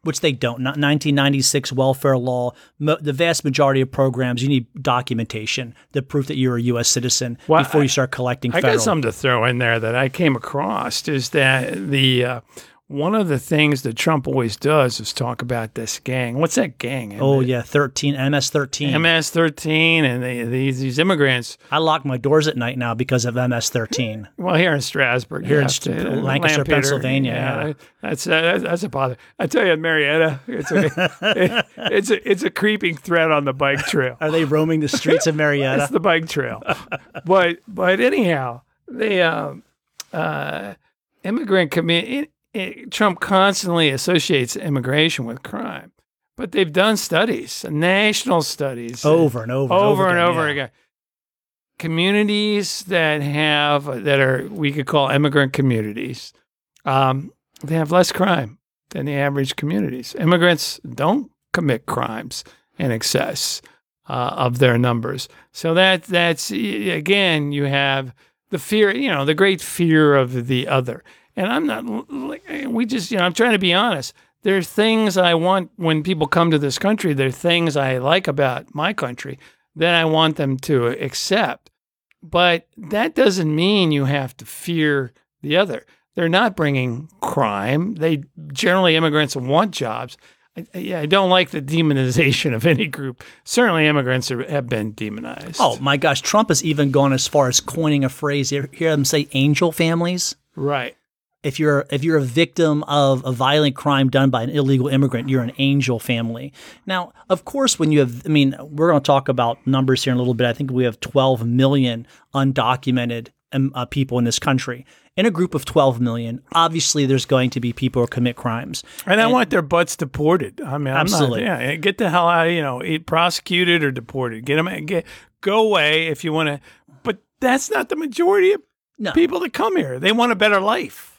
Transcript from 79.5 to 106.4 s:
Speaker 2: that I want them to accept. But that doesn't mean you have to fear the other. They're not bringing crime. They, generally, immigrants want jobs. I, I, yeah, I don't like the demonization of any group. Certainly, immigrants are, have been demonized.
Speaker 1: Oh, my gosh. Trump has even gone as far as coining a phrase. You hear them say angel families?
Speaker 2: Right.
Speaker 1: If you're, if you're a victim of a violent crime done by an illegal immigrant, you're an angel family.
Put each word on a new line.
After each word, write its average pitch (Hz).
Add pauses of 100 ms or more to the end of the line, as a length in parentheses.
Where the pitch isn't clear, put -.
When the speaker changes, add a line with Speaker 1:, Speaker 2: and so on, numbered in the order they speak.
Speaker 2:
that 165
I 165
want 160
them 135
to 131
accept. 143 (540)
But 175 (100)
that 208
doesn't 185
mean 185
you 139
have 139
to 117
fear 151 (280)
the 147
other. 185 (300)
They're 170
not 190
bringing 139 (120)
crime. 135
They, 156 (280)
generally, 175
immigrants 151
want 147
jobs. 120 (400)
I, 170
I, 185
yeah, 180
I 147
don't 190
like 185
the 160
demonization 139
of 113
any 170
group. 135 (200)
Certainly, 175
immigrants 127
are, 127
have 143
been 110
demonized. 110
Speaker 1:
Oh, 123
my 139
gosh. 139
Trump 214
has 156
even 143
gone 139
as 131
far 143
as 127
coining 151
a 127
phrase. 143
You 139
hear 160
them 147
say 143
angel 147
families? 170 (200)
Speaker 2:
Right. 139 (480)
Speaker 1:
If 143
you're, 147
if 139
you're 160
a -
victim 151
of 139
a 131
violent 135
crime 135
done 135
by 123
an 127
illegal 135
immigrant, 131
you're 131
an 117
angel 135
family. 117 (320)